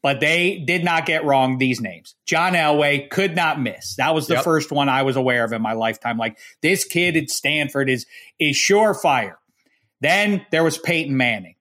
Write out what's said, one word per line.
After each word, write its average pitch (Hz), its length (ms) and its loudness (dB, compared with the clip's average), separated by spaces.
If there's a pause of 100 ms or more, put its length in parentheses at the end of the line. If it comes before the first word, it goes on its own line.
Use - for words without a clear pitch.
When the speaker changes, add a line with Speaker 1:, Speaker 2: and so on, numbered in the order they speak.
Speaker 1:
but 139 160 0
they 175 400 0
did 170 240 -2
not 165 220 0
get 156 180 -2
wrong 131 340 2
these 127 220 0
names. 90 360 -12 (100)
John 170 260 0
Elway 147 580 2
could 185 240 -2
not 160 280 -2
miss. - 340 -8
That 143 180 0
was 151 140 -2
the 170 60 0
Speaker 2:
Yep. 135 100 0
Speaker 1:
first 160 300 0
one 139 160 0
I 135 140 2
was 135 120 0
aware 127 300 0
of 110 80 -4
in 113 80 -4
my 110 100 -2
lifetime. 113 460 -4
Like, 113 200 -4 (240)
this 185 220 0
kid 175 320 0
at 147 140 -2
Stanford 143 600 -2
is, 123 160 -2 (340)
is 147 180 0
surefire. 175 800 2 (640)
Then 196 500 2
there 160 140 2
was 160 120 0
Peyton 160 380 -2
Manning. 110 460 0